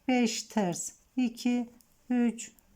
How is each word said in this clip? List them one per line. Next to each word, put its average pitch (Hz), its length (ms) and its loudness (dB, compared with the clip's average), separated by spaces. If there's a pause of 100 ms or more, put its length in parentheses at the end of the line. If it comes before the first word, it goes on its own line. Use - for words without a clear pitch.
beş 247 340 2
ters. - 500 -2 (240)
İki, 240 540 -2 (400)
üç, 240 420 0 (240)